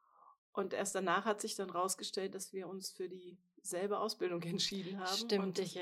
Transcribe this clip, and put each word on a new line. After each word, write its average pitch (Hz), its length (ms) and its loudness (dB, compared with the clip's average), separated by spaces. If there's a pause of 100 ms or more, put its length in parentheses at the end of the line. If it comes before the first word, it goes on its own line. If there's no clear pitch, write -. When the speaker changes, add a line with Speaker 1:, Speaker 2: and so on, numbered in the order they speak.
(520)
Speaker 1:
Und 190 200 0
erst - 220 0
danach 190 300 4
hat 208 160 2
sich 220 140 -4
dann 190 160 -4
rausgestellt, 190 640 0
dass 190 180 -8
wir 190 160 -6
uns 185 220 -6
für 185 180 -6
dieselbe 185 880 -4
Ausbildung 180 440 0
<laughs> - 20 -6
entschieden 190 560 0
haben 190 260 0
Speaker 2:
Stimmt, 214 120 6
Speaker 1:
und 190 200 2
Speaker 2:
ich 185 240 -2